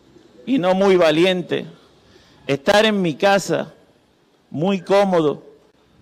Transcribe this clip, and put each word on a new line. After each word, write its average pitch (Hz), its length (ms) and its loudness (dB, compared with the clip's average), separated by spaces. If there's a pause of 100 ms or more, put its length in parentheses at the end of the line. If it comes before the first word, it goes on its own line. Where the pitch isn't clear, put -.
(460)
y 247 140 -2
no 185 160 0
muy 190 220 2
valiente, 165 680 0 (800)
estar 202 400 0
en 208 160 -2
mi 165 140 -4
casa, 175 580 -2 (760)
muy 180 300 -2
cómodo, 180 600 0 (580)